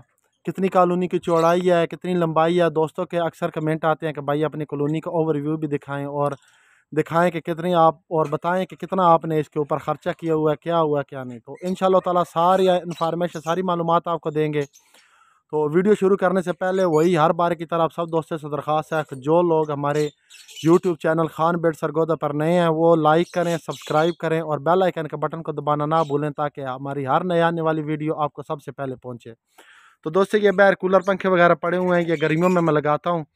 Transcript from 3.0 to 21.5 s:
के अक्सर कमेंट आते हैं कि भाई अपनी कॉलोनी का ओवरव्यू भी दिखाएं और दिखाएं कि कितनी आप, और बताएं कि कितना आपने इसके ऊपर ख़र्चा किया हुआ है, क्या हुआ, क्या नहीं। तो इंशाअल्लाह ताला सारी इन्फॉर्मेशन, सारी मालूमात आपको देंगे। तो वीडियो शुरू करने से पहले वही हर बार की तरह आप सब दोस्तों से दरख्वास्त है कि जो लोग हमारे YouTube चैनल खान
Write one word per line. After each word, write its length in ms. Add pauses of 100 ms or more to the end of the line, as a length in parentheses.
के 160
अक्सर 300
कमेंट 340
आते 180
हैं 100
कि 80
भाई 220
अपनी 220
कॉलोनी 340
का 120
ओवरव्यू 440
भी 120
दिखाएं 360
और 320 (560)
दिखाएं 380
कि 100
कितनी 340
आप, 260 (100)
और 180
बताएं 360
कि 100
कितना 300
आपने 340
इसके 200
ऊपर 200
ख़र्चा 340
किया 200
हुआ 180
है, 60
क्या 220
हुआ, 240
क्या 200
नहीं। 160
तो 240
इंशाअल्लाह 380
ताला 240
सारी 420
इन्फॉर्मेशन, 760
सारी 220
मालूमात 440
आपको 240
देंगे। 360 (840)
तो 160
वीडियो 260
शुरू 220
करने 240
से 120
पहले 340
वही 280
हर 180
बार 220
की 100
तरह 180
आप 100
सब 160
दोस्तों 280
से 120
दरख्वास्त 440
है 100
कि 180
जो 220
लोग 280
हमारे 400 (460)
YouTube 400
चैनल 320
खान 280